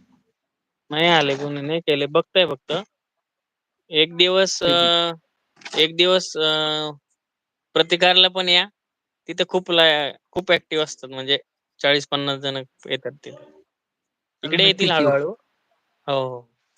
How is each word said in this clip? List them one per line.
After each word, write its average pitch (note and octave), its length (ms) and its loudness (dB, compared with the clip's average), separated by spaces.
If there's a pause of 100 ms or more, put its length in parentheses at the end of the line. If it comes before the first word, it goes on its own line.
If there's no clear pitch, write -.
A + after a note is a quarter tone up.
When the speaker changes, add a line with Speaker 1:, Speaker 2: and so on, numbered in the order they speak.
(920)
Speaker 1:
नाही D#3 180 0
आले D3 280 4
कोणी, C#3+ 240 -8
नाही D#3 200 -4
केले. C#3+ 260 0
बघताय E3 400 0
फक्त. C#3+ 260 -8 (1160)
एक E3 260 0
दिवस, F#3 420 2
Speaker 2:
ठीक F3+ 140 0
आहे. E3+ 380 2
Speaker 1:
अ, - 680 -14
एक D#3+ 180 0
दिवस, F3+ 400 2
अ, D#3 540 -2 (840)
प्रतिकारला F3+ 540 4
पण F#3 200 -4
या. F3+ 180 2 (600)
तिथं F3+ 200 -4
खूप F#3 220 -4
ला-, D#3 420 2 (180)
खूप F3+ 220 -2
ॲक्टिव्ह D#3+ 320 -2
असतात, - 260 -12
म्हणजे C3 280 -2 (420)
चाळीस C#3+ 280 2
पन्नास C#3+ 320 -4
जण C3+ 160 -6
येतात C3 560 -10 (120)
तिथे. - 120 -16
Speaker 2:
चला, - 240 -20 (840)
Speaker 1:
इकडे E3+ 220 0
येतील F#3+ 260 2
Speaker 2:
नक्कीच D#3+ 100 0
येऊ. D3 100 2
Speaker 1:
हळूहळू. C#3+ 200 -2 (800)
हो, C3+ 200 -2
हो. B2 200 -14 (300)